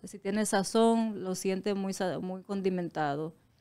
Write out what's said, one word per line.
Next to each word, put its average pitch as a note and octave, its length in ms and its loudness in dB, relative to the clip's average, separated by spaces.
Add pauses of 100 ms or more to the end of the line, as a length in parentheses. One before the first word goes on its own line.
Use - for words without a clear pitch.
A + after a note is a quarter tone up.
si - 160 -14
tiene G#3 280 0
sazón, A3+ 760 4
lo F#3 140 -2
siente F#3+ 380 0
muy G3 180 -2
sa-, F3+ 260 -2
muy F#3 240 -6
condimentado. E3 920 -2 (260)